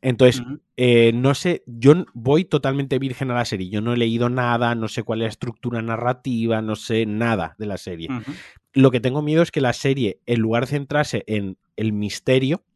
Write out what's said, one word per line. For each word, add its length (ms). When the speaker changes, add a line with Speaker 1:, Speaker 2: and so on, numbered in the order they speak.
Speaker 1:
Entonces, 400
Speaker 2:
Ujú. 200
Speaker 1:
eh, 380
no 200
sé, 320
yo 260
n-, 220
voy 300
totalmente 540
virgen 320
a 40
la 100
serie, 240
yo 120
no 120
he 40
leído 340
nada, 440
no 140
sé 140
cuál 180
es 40
la 60
estructura 520
narrativa, 800
no 140
sé 300
nada 520
de 80
la 120
serie. 320
Speaker 2:
Ujú. 220
Speaker 1:
Lo 160
que 100
tengo 220
miedo 200
es 80
que 100
la 140
serie, 520
en 140
lugar 240
de 60
centrarse 560
en 320
el 160
misterio 720